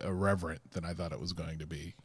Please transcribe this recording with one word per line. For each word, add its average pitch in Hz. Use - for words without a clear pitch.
irreverent 92
than 85
I 85
thought 82
it 71
was 90
going 82
to 78
be." 78